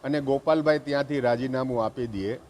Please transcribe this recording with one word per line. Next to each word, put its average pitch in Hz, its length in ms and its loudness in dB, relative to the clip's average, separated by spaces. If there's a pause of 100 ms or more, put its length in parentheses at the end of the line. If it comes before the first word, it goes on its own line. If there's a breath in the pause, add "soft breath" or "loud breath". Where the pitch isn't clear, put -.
અને 147 160 0
ગોપાલભાઈ 151 580 2
ત્યાંથી 143 420 -2
રાજીનામું 123 640 0
આપી 120 220 -4
દે 104 280 -4 (160)